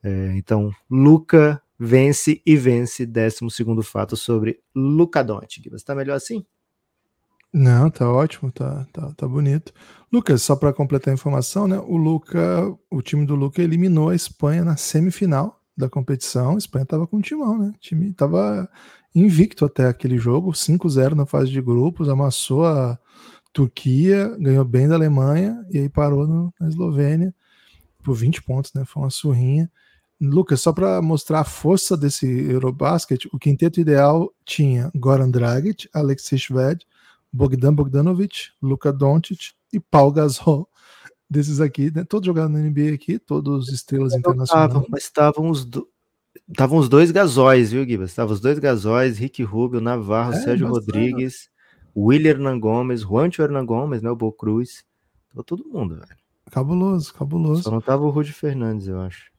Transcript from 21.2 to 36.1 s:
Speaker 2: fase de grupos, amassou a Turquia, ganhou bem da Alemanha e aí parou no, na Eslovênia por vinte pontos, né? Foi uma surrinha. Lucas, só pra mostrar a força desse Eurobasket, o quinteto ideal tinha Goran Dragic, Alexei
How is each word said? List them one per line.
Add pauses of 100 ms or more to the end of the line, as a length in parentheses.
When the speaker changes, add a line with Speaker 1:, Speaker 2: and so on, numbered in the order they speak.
Speaker 2:
fase
de
grupos,
amassou
a (540)
Turquia,
ganhou
bem
da
Alemanha
e
aí
parou
no,
na
Eslovênia (680)
por
vinte
pontos,
né?
Foi
uma
surrinha. (500)
Lucas,
só
pra
mostrar
a
força
desse
Eurobasket,
o
quinteto
ideal (120)
tinha
Goran
Dragic,
Alexei